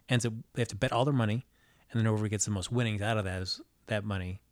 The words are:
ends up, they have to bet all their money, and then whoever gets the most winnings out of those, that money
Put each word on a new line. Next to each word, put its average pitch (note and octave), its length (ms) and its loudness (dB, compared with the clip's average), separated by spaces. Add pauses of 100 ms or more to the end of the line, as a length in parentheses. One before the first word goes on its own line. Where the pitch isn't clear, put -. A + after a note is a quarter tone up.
ends B2 160 2
up, A2+ 80 -2 (200)
they B2+ 80 -2
have A2+ 80 0
to - 60 -10
bet B2+ 160 0
all A#2+ 140 4
their D3 80 2
money, A2+ 320 2 (460)
and A#2 80 0
then A2 60 4
whoever G#2+ 220 2
gets G2+ 180 0
the G#2+ 60 -2
most F#2+ 200 -2
winnings A2+ 300 0
out A2 160 2
of G#2 80 0
those, F#2 360 -4 (260)
that G#2 160 -2
money F#2+ 380 -4 (100)